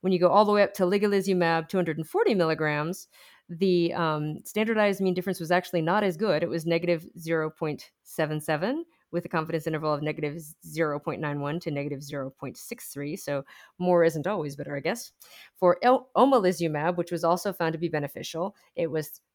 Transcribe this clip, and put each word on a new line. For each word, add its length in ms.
When 100
you 80
go 80
all 160
the 80
way 120
up 100
to 100
ligolizumab 840
two 80
hundred 200
and 120
forty 240
milligrams, 760
the, 440
um, 520
standardized 560
mean 120
difference 260
was 120
actually 300
not 220
as 140
good. 260
It 60
was 160
negative 400
zero 300
point 420
seven 360
seven 460
with 140
a 40
confidence 380
interval 260
of 80
negative 400
zero 320
point 240
nine 180
one 200
to 120
negative 300
zero 300
point 260
six 300
three. 280
So 280
more 260
isn't 240
always 280
better, 200
I 40
guess. 320
For 280
el-, 340
omalizumab, 800
which 160
was 120
also 300
found 200
to 60
be 100
beneficial, 680
it 120
was 340